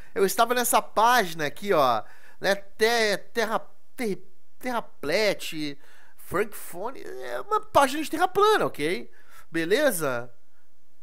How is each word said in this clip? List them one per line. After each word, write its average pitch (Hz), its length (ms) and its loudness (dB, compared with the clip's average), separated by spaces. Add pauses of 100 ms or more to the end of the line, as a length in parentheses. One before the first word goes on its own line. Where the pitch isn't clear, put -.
(120)
Eu 196 140 2
estava 233 260 4
nessa 240 300 4
página 202 640 4
aqui, 196 260 -2
ó, 127 300 4 (380)
né? 190 160 2
Te-, 214 600 2 (140)
Terra, 220 320 0 (300)
Ter-, 208 320 -2 (320)
Terraplete, 170 1200 0 (380)
Frankfone, - 840 -4
é - 400 -8
uma 427 200 0
página 294 420 4
de - 80 -6
terra 330 160 0
plana, 392 400 4
OK? 165 420 -2 (400)
Beleza? 165 800 0 (720)